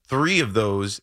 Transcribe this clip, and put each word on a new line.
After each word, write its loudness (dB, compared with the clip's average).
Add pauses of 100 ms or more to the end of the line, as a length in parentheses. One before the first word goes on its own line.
three 0
of -2
those 0